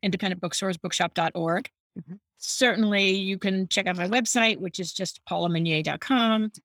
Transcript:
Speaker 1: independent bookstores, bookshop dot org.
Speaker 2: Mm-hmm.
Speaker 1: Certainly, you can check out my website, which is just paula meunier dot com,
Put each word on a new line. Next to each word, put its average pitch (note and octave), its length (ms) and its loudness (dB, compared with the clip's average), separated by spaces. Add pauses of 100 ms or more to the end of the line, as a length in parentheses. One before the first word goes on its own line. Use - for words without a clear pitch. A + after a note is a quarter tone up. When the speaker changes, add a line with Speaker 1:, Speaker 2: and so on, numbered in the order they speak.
Speaker 1:
independent F#3 360 -2
bookstores, F3+ 380 -4
bookshop F3 380 -2
dot E3 180 0
org. E3 340 -2 (300)
Speaker 2:
Mm-hmm. E3+ 180 -14 (220)
Speaker 1:
Certainly, G#3 800 2
you G3 240 -2
can F#3+ 280 0
check F#3+ 200 0
out F3+ 80 0
my F3+ 120 -2
website, A3+ 520 2
which F3+ 200 -6
is F3 140 -8
just - 320 -6
paula E3+ 240 -2
meunier E3 320 2
dot D#3 180 -4
com, A3 520 2 (140)